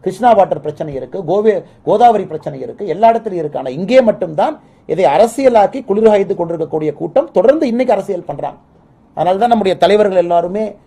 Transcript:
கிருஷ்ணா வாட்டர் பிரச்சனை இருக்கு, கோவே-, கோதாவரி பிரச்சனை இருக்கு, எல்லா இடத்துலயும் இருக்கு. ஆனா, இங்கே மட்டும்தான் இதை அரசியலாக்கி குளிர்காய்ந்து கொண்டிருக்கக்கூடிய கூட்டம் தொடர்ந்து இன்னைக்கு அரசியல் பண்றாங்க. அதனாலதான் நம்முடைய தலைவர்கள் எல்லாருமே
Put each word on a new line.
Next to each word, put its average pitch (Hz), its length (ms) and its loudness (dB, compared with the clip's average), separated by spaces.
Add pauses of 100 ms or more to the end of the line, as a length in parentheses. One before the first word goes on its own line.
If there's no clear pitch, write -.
கிருஷ்ணா 214 300 0
வாட்டர் 185 280 2
பிரச்சனை 151 340 -10
இருக்கு, 131 340 -10
கோவே-, 202 360 0 (220)
கோதாவரி 214 400 2
பிரச்சனை 151 340 -10
இருக்கு, 127 280 -10
எல்லா 208 240 2
இடத்துலயும் 220 200 -4
இருக்கு. 151 260 -6
ஆனா, 135 120 -6
இங்கே 196 320 2
மட்டும்தான் 202 600 -2 (240)
இதை 160 200 0
அரசியலாக்கி 226 800 2
குளிர்காய்ந்து 196 500 2
கொண்டிருக்கக்கூடிய 156 580 -4
கூட்டம் 247 380 -2
தொடர்ந்து 277 360 2
இன்னைக்கு 240 260 0
அரசியல் 190 300 -4
பண்றாங்க. 143 340 -10 (600)
அதனாலதான் 190 300 0
நம்முடைய 196 300 2
தலைவர்கள் 196 400 2
எல்லாருமே 175 580 -2 (120)